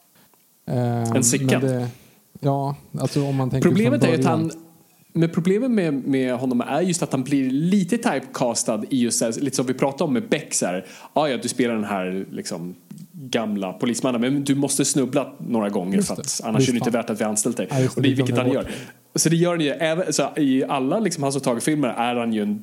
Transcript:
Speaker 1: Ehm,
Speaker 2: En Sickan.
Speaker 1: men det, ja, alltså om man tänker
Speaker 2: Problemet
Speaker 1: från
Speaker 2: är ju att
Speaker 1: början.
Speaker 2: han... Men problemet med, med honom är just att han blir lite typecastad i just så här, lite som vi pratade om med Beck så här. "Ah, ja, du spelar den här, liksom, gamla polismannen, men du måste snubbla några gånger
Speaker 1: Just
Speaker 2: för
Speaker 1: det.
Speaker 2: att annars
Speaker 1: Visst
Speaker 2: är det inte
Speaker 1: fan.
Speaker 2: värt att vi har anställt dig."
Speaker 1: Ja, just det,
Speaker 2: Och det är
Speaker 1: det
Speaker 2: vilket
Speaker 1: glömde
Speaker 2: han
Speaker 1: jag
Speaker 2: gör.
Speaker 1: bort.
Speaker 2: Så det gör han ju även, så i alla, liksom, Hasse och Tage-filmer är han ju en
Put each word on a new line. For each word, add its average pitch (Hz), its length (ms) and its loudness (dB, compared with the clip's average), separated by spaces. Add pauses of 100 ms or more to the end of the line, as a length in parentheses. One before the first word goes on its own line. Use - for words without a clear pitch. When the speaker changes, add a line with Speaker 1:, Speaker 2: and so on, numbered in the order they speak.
(680)
Speaker 1:
Ehm, 120 500 0
Speaker 2:
En 127 80 4
Sickan. 135 240 2 (140)
Speaker 1:
men 131 80 2
det, 123 180 -2 (520)
ja, 139 360 0 (240)
alltså 143 240 0
om 139 120 0
man 131 140 0
tänker 135 180 2
Speaker 2:
Problemet 226 360 4
Speaker 1:
från 175 80 4
Speaker 2:
är - 20 4
ju 160 60 0
att 131 60 2
Speaker 1:
början. 165 140 2
Speaker 2:
han... 165 100 -2 (640)
Men 165 160 2
problemet 190 400 2
med, 175 240 2
med 131 400 0
honom 123 260 0
är 131 200 -2
just 180 220 0
att 139 100 -2
han 135 120 0
blir 135 260 0
lite 180 480 2
typecastad 127 920 -2
i 135 100 2
just 117 180 2
så 131 60 0
här, 117 160 0
lite 139 160 -2
som 127 100 0
vi 127 80 -2
pratade 135 300 0
om 147 80 0
med 113 160 0
Beck - 260 -2
så - 120 0
här. 92 200 -4 (260)
"Ah, 151 160 2
ja, 127 140 0
du 120 60 -4
spelar 120 260 0
den 107 100 -2
här, 98 460 -4
liksom, 90 440 -8 (380)
gamla 110 600 -4
polismannen, 120 480 -2
men 139 240 0
du 143 100 0
måste 143 300 0
snubbla 131 540 0
några 110 320 0
gånger 98 260 -2
Speaker 1:
Just 202 120 2
Speaker 2:
för 95 80 -4
Speaker 1:
det. - 60 -6
Speaker 2:
att - 220 -6
annars 110 160 2
Speaker 1:
Visst 131 80 4
Speaker 2:
är 127 40 0
det 120 40 0
inte 117 140 0
Speaker 1:
fan. 117 100 2
Speaker 2:
värt 113 100 -6
att 107 100 -4
vi 113 40 0
har 107 60 0
anställt 117 260 -2
dig." - 140 -4
Speaker 1:
Ja, 135 100 2
just 131 140 0
det, - 40 -2
Speaker 2:
Och 123 40 0
det 139 60 4
är - 20 6
Speaker 1:
det 120 60 0
Speaker 2:
vilket 123 180 0
Speaker 1:
glömde 127 80 2
Speaker 2:
han 131 120 2
Speaker 1:
jag 104 100 -2
Speaker 2:
gör. - 60 -10
Speaker 1:
bort. - 100 -10 (340)
Speaker 2:
Så 165 140 2
det 165 80 4
gör 175 140 4
han 170 100 0
ju 147 80 2
även, 160 440 0
så 139 240 0
i 135 280 4
alla, 143 360 0
liksom, 180 240 -2
Hasse 139 140 0
och 135 60 -4
Tage-filmer 135 440 0
är 117 280 -2
han 117 160 0
ju 107 100 0
en 104 200 -2